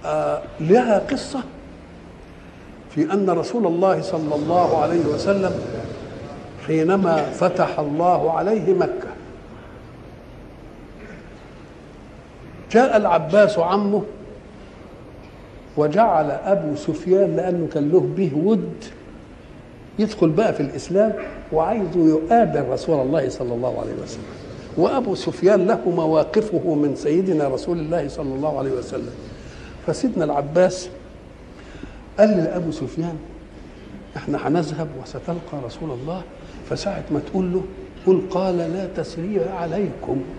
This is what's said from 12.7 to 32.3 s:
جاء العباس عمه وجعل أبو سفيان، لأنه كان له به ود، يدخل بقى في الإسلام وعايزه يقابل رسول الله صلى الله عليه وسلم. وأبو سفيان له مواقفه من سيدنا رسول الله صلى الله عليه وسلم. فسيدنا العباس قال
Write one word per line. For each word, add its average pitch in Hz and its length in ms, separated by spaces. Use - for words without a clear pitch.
جاء 233 260
العباس 180 600
عمه 202 440
وجعل 156 540
أبو 160 440
سفيان، 180 600
لأنه 175 380
كان 147 180
له 180 80
به 151 320
ود، 175 400
يدخل 202 300
بقى 175 240
في - 60
الإسلام 175 540
وعايزه 170 560
يقابل 156 600
رسول 139 320
الله 131 280
صلى 123 240
الله 117 280
عليه 113 120
وسلم. - 200
وأبو 202 380
سفيان 185 520
له 220 120
مواقفه 160 880
من 147 200
سيدنا 156 520
رسول 165 320
الله 156 280
صلى 135 280
الله 143 240
عليه 135 120
وسلم. 120 400
فسيدنا 175 380
العباس 147 640
قال 214 180